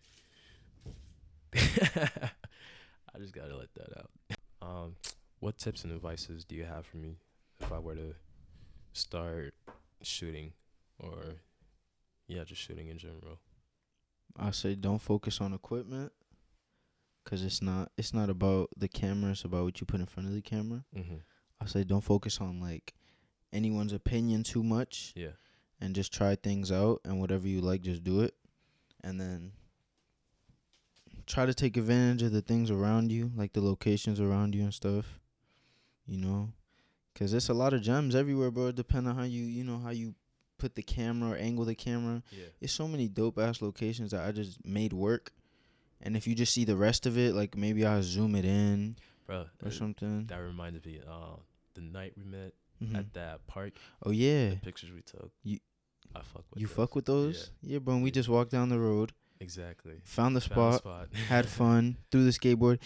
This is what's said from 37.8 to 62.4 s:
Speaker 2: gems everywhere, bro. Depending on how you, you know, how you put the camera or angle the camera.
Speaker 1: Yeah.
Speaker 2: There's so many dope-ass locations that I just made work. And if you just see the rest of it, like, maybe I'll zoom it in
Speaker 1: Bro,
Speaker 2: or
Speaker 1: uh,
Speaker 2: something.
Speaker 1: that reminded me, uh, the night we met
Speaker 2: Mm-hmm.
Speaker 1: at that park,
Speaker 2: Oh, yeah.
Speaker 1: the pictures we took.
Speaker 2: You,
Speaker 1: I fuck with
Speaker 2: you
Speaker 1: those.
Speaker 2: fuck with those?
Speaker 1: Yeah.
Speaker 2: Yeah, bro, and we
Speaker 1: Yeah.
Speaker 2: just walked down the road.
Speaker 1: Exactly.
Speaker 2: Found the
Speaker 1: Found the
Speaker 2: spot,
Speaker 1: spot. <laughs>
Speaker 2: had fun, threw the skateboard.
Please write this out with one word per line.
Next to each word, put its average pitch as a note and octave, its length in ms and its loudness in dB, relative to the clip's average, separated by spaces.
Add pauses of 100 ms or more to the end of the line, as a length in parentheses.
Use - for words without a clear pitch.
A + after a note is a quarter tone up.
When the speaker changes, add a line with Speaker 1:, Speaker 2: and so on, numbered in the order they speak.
Speaker 2:
gems C3 320 2
everywhere, C3+ 340 2
bro. B2 220 0
Depending B2 400 0
on B2 60 -2
how B2 60 -2
you, A#2+ 200 -4
you A#2+ 200 -4
know, A#2+ 160 -4
how A#2+ 120 -6
you A2+ 240 -6 (420)
put B2+ 180 -6
the G#2 80 -6
camera A#2 480 0
or G2 40 -2
angle A#2 300 -2
the A2+ 100 0
camera. A#2 560 -2
Speaker 1:
Yeah. F#2+ 140 -12 (140)
Speaker 2:
There's C3+ 120 -6
so D#3 160 -2
many C#3+ 200 0
dope-ass A2 540 0
locations G#2+ 500 -4
that F#2 160 -2
I G#2 40 0
just G#2 340 -8
made G#2 280 0
work. G2+ 380 0 (720)
And A2 160 -2
if G#2+ 80 -2
you A#2 80 2
just A2+ 220 4
see A#2+ 100 2
the G#2+ 120 4
rest G#2+ 280 4
of A#2+ 140 2
it, A#2+ 160 4
like, G#2 200 0
maybe G#2+ 300 2
I'll G#2 160 6
zoom G2+ 340 2
it F#2 100 2
in G2+ 520 2 (300)
Speaker 1:
Bro, F2+ 200 -6 (140)
Speaker 2:
or G#2 60 -6
Speaker 1:
uh, G#2+ 40 -4
Speaker 2:
something. G#2 560 -4
Speaker 1:
that F2+ 100 -10
reminded F2 500 -10
me, D#2 200 -14
uh, E2 280 -14 (400)
the F2+ 60 -16
night F#2+ 360 -12
we G2+ 60 -16
met F#2+ 300 -12 (260)
Speaker 2:
Mm-hmm. A2 160 -6
Speaker 1:
at G2+ 200 -6
that E2 320 -10
park, G2 260 -10 (320)
Speaker 2:
Oh, G#2 60 2
yeah. B2 400 4
Speaker 1:
the F#2 60 -2
pictures F2+ 340 -12
we F2 100 -18
took. - 300 -18 (100)
Speaker 2:
You, G2+ 160 -6 (560)
Speaker 1:
I F2 80 -14
fuck - 300 -18
with G#2+ 100 -10
Speaker 2:
you G#2+ 60 -2
Speaker 1:
those. - 80 -10
Speaker 2:
fuck A#2 200 0
with C#3 120 -2
those? C#3+ 420 0 (140)
Speaker 1:
Yeah. C#3 100 -8
Speaker 2:
Yeah, C#3+ 60 -4
bro, B2+ 160 0
and B2 80 2
we C3 80 2
Speaker 1:
Yeah. - 20 -6
Speaker 2:
just B2 160 0
walked A#2+ 220 4
down B2 180 2
the A#2+ 100 4
road. A2 340 2 (260)
Speaker 1:
Exactly. F2 640 -14
Speaker 2:
Found B2 320 2
the B2 60 2
Speaker 1:
Found A#2 340 6
the - 20 4
Speaker 2:
spot, - 40 0
Speaker 1:
spot. F2 320 -10
<laughs> A2 140 -4
Speaker 2:
had A#2+ 220 4
fun, A#2+ 480 6 (140)
threw C3 120 8
the B2+ 60 8
skateboard. A#2+ 560 6